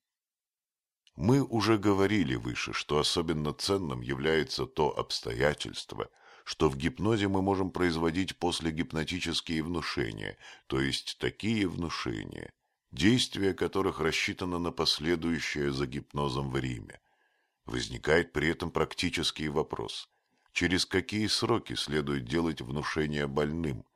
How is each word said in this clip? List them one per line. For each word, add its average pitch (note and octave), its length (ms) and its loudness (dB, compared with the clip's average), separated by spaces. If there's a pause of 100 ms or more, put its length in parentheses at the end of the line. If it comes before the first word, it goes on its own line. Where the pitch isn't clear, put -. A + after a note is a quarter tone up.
(1160)
Мы B2 280 4
уже A2 360 2
говорили G2 560 4
выше, A#1+ 360 -4
что - 280 0
особенно D2+ 520 0
ценным D#2+ 500 -2
является C2+ 680 0
то - 280 0
обстоятельство, - 1120 -2 (360)
что - 240 2
в C2+ 80 -6
гипнозе G2+ 500 0
мы F#2+ 140 2
можем F#2+ 300 2
производить E2+ 680 2
послегипнотические D#2+ 1300 -2
внушения, A1+ 760 -4 (300)
то C2+ 120 0
есть - 400 -2
такие G#2 480 0
внушения, G#1+ 880 -6 (380)
действие G2 640 4
которых F#2 460 0
рассчитано F2 600 0
на F2 120 -2
последующее D#2 1000 0
за C2+ 140 -2
гипнозом C#2 640 -4
время. B1+ 500 -6 (640)
Возникает B1 680 2
при D2 160 2
этом E2 240 0
практический D#2 800 0
вопрос: C#2+ 600 -4 (440)
через F2 320 2
какие G#2 420 0
сроки A2 460 0
следует C#2+ 520 -2
делать D#2+ 360 0
внушение D2 680 -2
больным? D2 560 -2 (120)